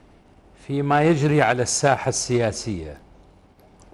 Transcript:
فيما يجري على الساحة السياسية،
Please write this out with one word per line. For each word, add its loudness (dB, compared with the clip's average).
فيما 0
يجري 2
على 2
الساحة 0
السياسية، -4